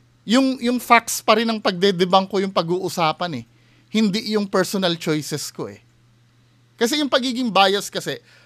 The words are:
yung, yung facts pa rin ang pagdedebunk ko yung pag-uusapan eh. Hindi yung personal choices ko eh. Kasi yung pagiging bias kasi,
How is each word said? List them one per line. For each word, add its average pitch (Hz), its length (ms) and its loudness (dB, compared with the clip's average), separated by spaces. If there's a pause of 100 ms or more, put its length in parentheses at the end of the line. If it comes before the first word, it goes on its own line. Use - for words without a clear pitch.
(280)
yung, 262 320 2
yung 240 160 0
facts - 480 0
pa 220 160 4
rin 233 80 0
ang 226 80 -2
pagdedebunk 190 720 2
ko 196 80 -4
yung 190 160 -2
pag-uusapan 170 880 -2
eh. 117 40 -14 (440)
Hindi 214 480 0
yung 202 80 0
personal 190 560 0
choices 151 480 -4
ko 104 240 -12
eh. - 80 -20 (960)
Kasi 247 240 0
yung 285 80 -2
pagiging 254 400 -2
bias 196 400 4
kasi, 151 320 -8 (260)